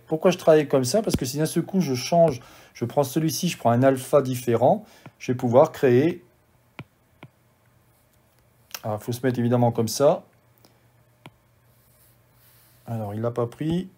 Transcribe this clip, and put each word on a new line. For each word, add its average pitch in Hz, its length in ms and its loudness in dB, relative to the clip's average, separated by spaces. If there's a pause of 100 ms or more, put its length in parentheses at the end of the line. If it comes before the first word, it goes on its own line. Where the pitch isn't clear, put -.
Pourquoi 165 240 0
je 175 60 -2
travaille 156 300 4
comme 135 180 0
ça ? 196 160 0
Parce 190 140 -4
que 143 100 -2
si 131 120 -8
d'un 156 80 0
seul 160 180 -2
coup 185 180 -2
je 139 120 -2
change, 151 460 2 (340)
je - 120 -6
prends 143 180 0
celui-ci, 160 460 -2
je - 80 -8
prends - 140 0
un 120 120 2
alpha 135 380 2
différent, 127 640 0 (340)
je - 120 -6
vais 123 60 -2
pouvoir 127 340 4
créer... 143 520 2 (2500)
Alors, 107 180 -6
il - 20 -20
faut 127 80 -10
se 123 140 -8
mettre 123 140 -2
évidemment 120 320 2
comme 117 160 -4
ça. 147 360 0 (2500)
Alors, 107 300 -8
il 110 60 -6
l'a 117 100 -2
pas 120 160 -2
pris, 165 500 -4